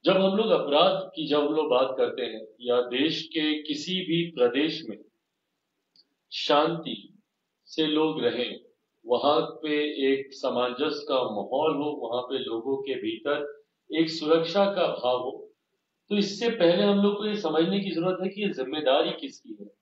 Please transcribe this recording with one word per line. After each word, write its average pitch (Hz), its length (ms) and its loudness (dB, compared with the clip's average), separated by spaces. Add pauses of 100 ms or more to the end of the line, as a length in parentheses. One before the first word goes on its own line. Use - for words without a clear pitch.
जब 185 80 4
हम 190 240 4
लोग 220 100 2
अपराध 151 680 2
की, 151 100 -6
जब 147 140 2
हम 147 140 0
लोग 143 160 0
बात 131 280 2
करते 123 240 0
हैं 110 260 -8 (120)
या 123 200 2
देश 135 420 -2
के 151 400 -2
किसी 175 320 -6
भी 170 360 -2
प्रदेश 135 580 0
में 104 100 -12 (1300)
शांति 156 880 -2 (460)
से 156 220 -2
लोग 151 340 0
रहें, 117 400 -2 (460)
वहां 131 360 2
पे 151 680 -2
एक 135 200 -2
सामंजस्य 123 760 -2
का 139 60 0
माहौल 127 640 0
हो, 147 140 -2
वहां 123 320 -4
पे 135 160 -4
लोगों 127 380 -4
के 135 180 -6
भीतर 117 680 -4 (320)
एक 160 160 2
सुरक्षा 165 540 2
का 180 220 0
भाव 127 320 0
हो, - 340 -8 (560)
तो 202 80 0
इससे 233 340 0
पहले 175 320 4
हम 202 200 4
लोग 202 160 2
को 214 80 -4
ये 208 100 -2
समझने 170 440 2
की 190 100 -4
जरूरत 170 320 0
है 196 60 -2
कि 208 140 -6
ये 196 60 0
जिम्मेदारी 147 640 0
किसकी - 500 -12
है। 101 60 -16 (160)